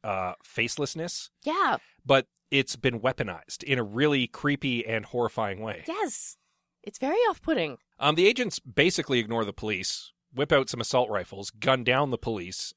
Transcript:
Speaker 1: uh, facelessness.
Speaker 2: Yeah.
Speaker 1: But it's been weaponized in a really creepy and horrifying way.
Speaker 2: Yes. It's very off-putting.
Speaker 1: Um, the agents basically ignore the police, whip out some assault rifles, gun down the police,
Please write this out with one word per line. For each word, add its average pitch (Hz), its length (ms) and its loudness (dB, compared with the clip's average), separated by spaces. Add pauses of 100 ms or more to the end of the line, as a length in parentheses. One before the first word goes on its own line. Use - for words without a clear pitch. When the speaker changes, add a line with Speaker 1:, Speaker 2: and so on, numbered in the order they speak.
Speaker 1:
uh, 95 300 -4 (100)
facelessness. - 840 -4 (140)
Speaker 2:
Yeah. 311 340 0 (280)
Speaker 1:
But 135 220 4 (240)
it's 139 240 2
been 120 240 0
weaponized 107 640 -4
in 131 160 0
a 117 40 0
really 127 440 2
creepy 139 580 -2
and 110 200 -2
horrifying 110 560 -2
way. 104 260 -8
Speaker 2:
Yes. 359 500 -6 (460)
It's - 160 -16
very 302 180 0
off-putting. 311 600 0 (220)
Speaker 1:
Um, 151 160 2
the 180 120 6
agents 233 320 2
basically 143 600 2
ignore 113 260 0
the 101 80 -4
police, - 580 -6 (220)
whip 135 180 0
out 135 180 4
some 123 100 -6
assault 120 300 2
rifles, 98 400 -4
gun 127 340 0
down 131 280 4
the 117 60 -2
police, 95 600 -6